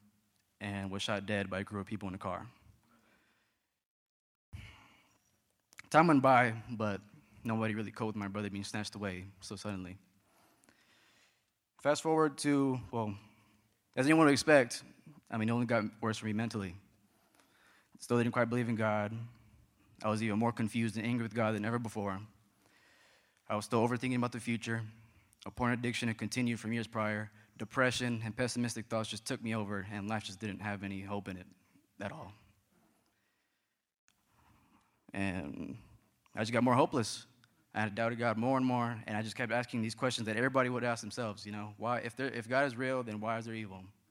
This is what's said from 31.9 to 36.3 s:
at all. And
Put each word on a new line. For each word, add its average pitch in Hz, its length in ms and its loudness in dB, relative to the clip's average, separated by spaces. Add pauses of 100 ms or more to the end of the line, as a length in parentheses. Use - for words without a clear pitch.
at 98 120 -6
all. 143 200 -12 (2750)
And 92 640 -6 (580)